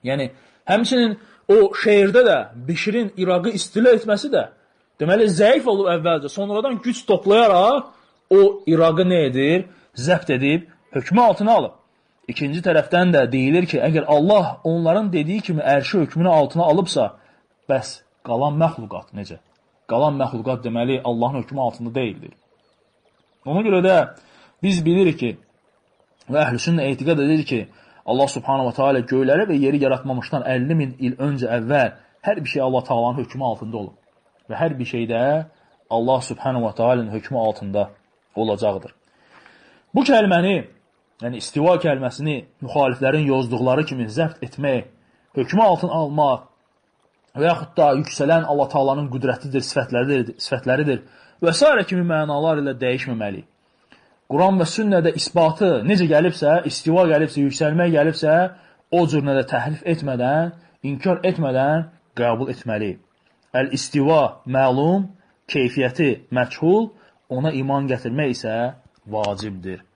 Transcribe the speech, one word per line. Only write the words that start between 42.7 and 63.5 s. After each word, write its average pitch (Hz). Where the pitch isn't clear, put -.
yozduqları 127
kimi 123
zəbt 151
etmək, 135
hökmü 180
altına 175
almaq 147
və 143
yaxud 165
da 147
yüksələn 156
Allah 143
Taalanın 139
qüdrətidir, 131
sifətləridir, 123
sifətləridir 131
və 170
s. 269
kimi 180
mənalar 156
ilə 139
dəyişməməli. 123
Quran 185
və 160
sünnədə 180
isbatı 170
necə 180
gəlibsə, 160
istiva 170
gəlibsə, 151
yüksəlmək 160
gəlibsə, 156
o 175
cür 143
nə 139
də 123
təhrif 135
etmədən, 147
inkar 143
etmədən 151
qəbul 120
etməli. 107